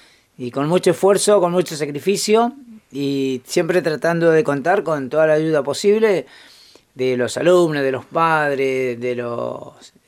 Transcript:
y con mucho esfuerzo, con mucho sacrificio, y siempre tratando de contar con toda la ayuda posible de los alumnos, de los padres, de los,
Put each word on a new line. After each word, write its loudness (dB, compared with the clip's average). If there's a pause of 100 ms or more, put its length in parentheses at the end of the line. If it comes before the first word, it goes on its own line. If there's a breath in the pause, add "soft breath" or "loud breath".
(380 soft breath)
y -10
con -4
mucho 2
esfuerzo, 4
con 0
mucho -2
sacrificio, 0 (380)
y -4
siempre 0
tratando 0
de 4
contar 0
con -4
toda 2
la 4
ayuda 0
posible 0 (720 loud breath)
de 0
los -2
alumnos, 2
de 0
los -6
padres, 0
de -4
los, -10 (140)